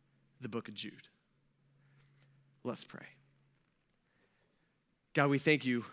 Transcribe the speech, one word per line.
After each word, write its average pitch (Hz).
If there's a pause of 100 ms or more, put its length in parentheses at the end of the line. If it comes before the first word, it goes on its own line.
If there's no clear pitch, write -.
(400)
the 123
book 110
of 104
Jude. - (1500)
Let's -
pray. - (2000)
God, 143
we 139
thank 139
you, 120